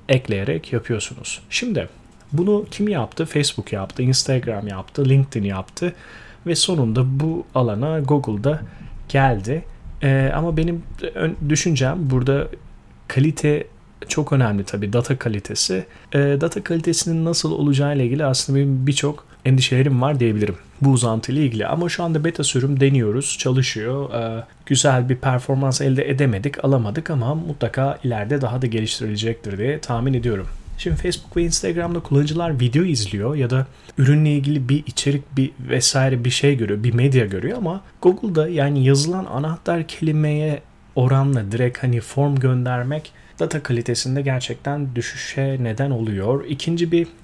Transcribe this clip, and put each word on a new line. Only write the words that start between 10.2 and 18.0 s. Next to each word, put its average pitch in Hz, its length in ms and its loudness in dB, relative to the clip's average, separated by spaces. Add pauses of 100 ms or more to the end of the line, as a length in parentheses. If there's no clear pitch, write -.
ama 156 220 0
benim 165 260 0 (320)
ön-, 160 220 -2 (120)
düşüncem 147 640 2
burada 131 380 2 (600)
kalite 147 580 2 (420)
çok 147 240 -2
önemli 107 320 2
tabii, 101 280 -4
data 120 260 0
kalitesi. 107 680 -4 (280)
Ee, 143 40 2
data 143 460 0
kalitesinin 165 600 0
nasıl 160 280 0
olacağı 143 440 2
ile 135 80 2